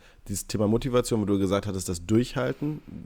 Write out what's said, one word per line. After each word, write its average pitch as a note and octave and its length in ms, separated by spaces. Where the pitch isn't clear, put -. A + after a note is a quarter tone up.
dieses G2+ 180
Thema G#2 220
Motivation, A#2+ 520
wo G2+ 60
du G2+ 120
gesagt G2 280
hattest, F#2+ 220
das F2 180
Durchhalten C3 720